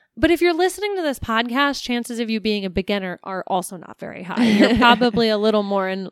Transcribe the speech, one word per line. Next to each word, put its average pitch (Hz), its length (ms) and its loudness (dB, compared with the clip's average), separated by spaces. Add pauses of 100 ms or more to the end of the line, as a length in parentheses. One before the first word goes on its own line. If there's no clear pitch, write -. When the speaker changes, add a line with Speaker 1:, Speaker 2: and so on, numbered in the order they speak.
(180)
Speaker 1:
But 311 140 2
if 339 100 2
you're 349 120 4
listening 381 420 -2
to 370 60 -4
this 285 180 -4
podcast, 240 640 -2
chances 240 360 -6
of 226 100 -4
you 220 100 -2
being 208 240 -2
a 190 60 -6
beginner 190 540 -4
are 190 240 -8
also 185 280 -4
not - 240 -18
very - 240 -14
high. 220 220 -2
You're 214 320 6
Speaker 2:
<laughs> - 0 -
Speaker 1:
probably 233 500 4
a 214 100 2
little 214 260 2
more 196 260 -2
in, 190 220 -6